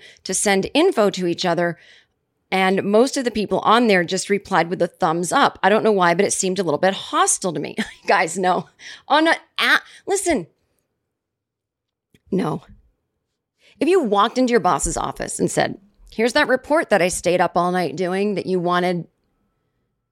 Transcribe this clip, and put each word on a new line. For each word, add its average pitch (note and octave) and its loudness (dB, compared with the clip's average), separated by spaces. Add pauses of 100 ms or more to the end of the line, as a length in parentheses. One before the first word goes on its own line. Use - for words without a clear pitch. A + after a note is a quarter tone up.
(260)
to F#3+ -6
send G3 0
info D4 2
to F3+ -6
each E3+ -4
other, E3+ -2 (720)
and F#3+ 0
most G#3+ 2
of C#4 -2
the A#3 -4
people F#3+ -2
on A#3 4
there F#3 4
just F3+ -4
replied F#3 0
with F#3 -4
a G3 0
thumbs E3+ -2
up. B3 2
I F#3+ 4
don't G#3 2
know A3 4
why, F3+ 2
but G3 0
it A#2 -2
seemed F#3 -4
a G3 -2
little D3 -2
bit F#3 0
hostile D4+ -2
to C#3+ -6
me." C#3 -10 (160)
<laughs> - -20
Guys, F3+ 0
no. F3+ -2 (380)
On D#4 2
a, E4 2 (240)
a, - 2 (260)
listen. F4 -2 (1800)
No. E3+ -4 (1160)
If C#4 -2
you F4+ 4
walked G#3 2
into B3+ 2
your A#3+ 6
boss's E3 0
office - -6
and E3 0
said, - -2 (300)
"Here's A#3 -2
that D4+ 2
report C4+ 0
that G3 2
I F3+ 2
stayed F3 0
up F3 -2
all F3+ 0
night F3+ -4
doing F#3+ -2
that F3 -6
you F#3 -2
wanted F3 -2 (1040)